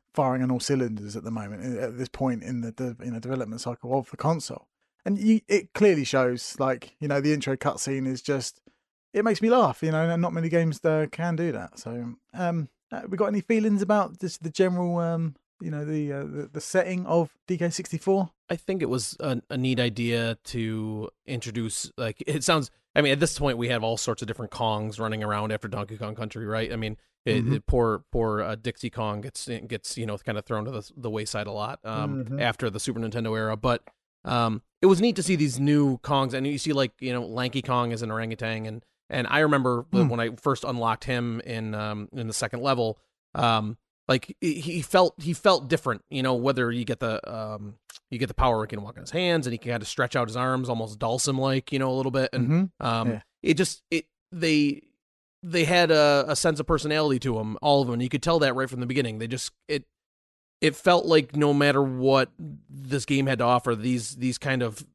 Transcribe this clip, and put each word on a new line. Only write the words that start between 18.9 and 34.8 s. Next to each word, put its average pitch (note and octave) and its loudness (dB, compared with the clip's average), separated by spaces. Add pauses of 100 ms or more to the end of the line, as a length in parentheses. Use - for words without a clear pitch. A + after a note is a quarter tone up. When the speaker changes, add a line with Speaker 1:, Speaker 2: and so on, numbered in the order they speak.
Speaker 2:
a, C3 0 (120)
a C#3+ -4
neat B2+ 2
idea A#2 0
to A2 -4 (180)
introduce, A2+ -6
like, A2+ -6
it D3 -2
sounds, D#3 2 (240)
I D3 6
mean, C#3 4
at C#3 2
this D#3+ 2
point, C3+ 0
we A#2+ 0
have A#2 0
all A2+ 0
sorts - -4
of G#2 -4
different A2+ -8
Kongs G#2+ -2
running A2 -4
around G#2 -2
after G#2+ -4
Donkey G2+ -8
Kong G#2+ -8
Country, A2 -8
right? A2 -2
I A2+ -4
mean, G#2+ -4 (300)
it, A#2 2
Speaker 1:
Mm-hmm. B2+ 2
Speaker 2:
it, A#2+ -2
poor, A2+ 2
poor, A2 0
uh, G#2+ -4
Dixie A2+ -6
Kong G#2 -4
gets, - -12 (200)
gets, A2+ -8
you A2+ -4
know, G#2 -4
kinda G#2 -6
thrown G#2+ -4
to C3 -8
the, G#2+ -10
the A#2+ -6
wayside G#2 -4
a G#2 -8
lot, G#2+ -6
um, B2 -4
Speaker 1:
Mm-hmm. C3 -6
Speaker 2:
after A#2 0
the G#2+ -6
Super A#2 -4
Nintendo A2+ -2
era. A2 -2
But, A#2+ 0 (400)
um, A#2 0 (180)